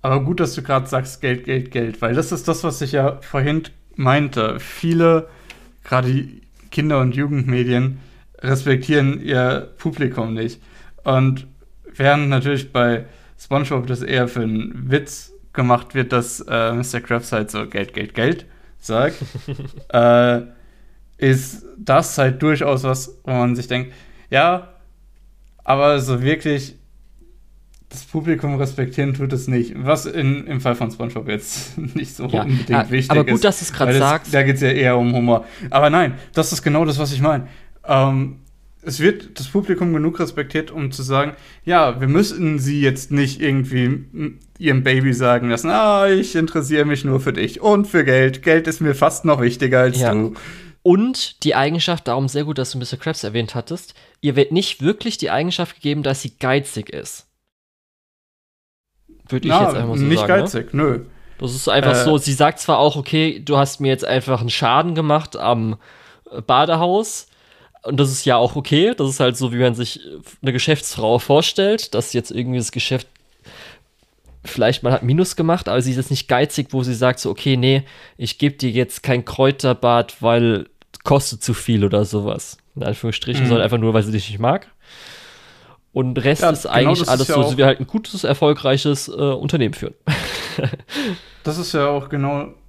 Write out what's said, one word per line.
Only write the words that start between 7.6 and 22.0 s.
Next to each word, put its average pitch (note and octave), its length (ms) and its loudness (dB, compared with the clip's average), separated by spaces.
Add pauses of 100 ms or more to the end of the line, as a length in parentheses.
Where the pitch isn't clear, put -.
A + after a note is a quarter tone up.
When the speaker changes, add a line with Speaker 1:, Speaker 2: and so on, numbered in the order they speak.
Speaker 1:
respektieren C3+ 840 2
ihr C3 560 -2
Publikum C3 560 -4
nicht. A2+ 260 -6 (440)
Und C3 420 2 (480)
während C#3+ 340 2
natürlich C3+ 440 -2
bei A#2+ 340 0 (320)
SpongeBob C3+ 480 -2
das B2 160 -4
eher B2 260 0
für A#2+ 140 -6
einen A2+ 480 -4
Witz - 420 -4 (220)
gemacht B2 400 0
wird, C3 180 -2
dass, A#2+ 280 -2
äh, A#2 320 -2
Mister A#2+ 280 -4
Krabs A#2 320 -4
halt G#2+ 180 -2
so G#2+ 160 -8
„Geld, G2 280 -6
Geld, G#2 200 -8
Geld“ C#3 300 -2 (360)
sagt, C3 360 -2 (400)
Speaker 2:
<laughs> - 340 -16
Speaker 1:
äh, A#2+ 500 4 (760)
ist C3+ 480 0 (140)
das D3+ 400 0